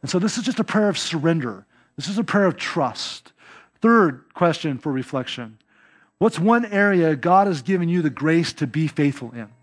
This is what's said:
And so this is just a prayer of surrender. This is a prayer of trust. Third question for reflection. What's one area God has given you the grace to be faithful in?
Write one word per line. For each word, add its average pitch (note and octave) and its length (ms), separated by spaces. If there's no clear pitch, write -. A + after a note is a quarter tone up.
And C#3 80
so F#3 100
this G3+ 180
is A#3 60
just B3 160
a G#3 40
prayer G#3 240
of G3+ 100
surrender. C#3+ 680
This C#3 120
is G3 100
a A3+ 60
prayer G3+ 220
of F3 100
trust. - 800
Third G#3 420
question D#3+ 440
for D3 140
reflection. B2 680
What's A3 200
one A#3 260
area G3 500
God F3+ 320
has E3 140
given F3 280
you F3 120
the D#3 80
grace D#3+ 440
to D3 140
be D#3 200
faithful C#3 440
in? A2+ 180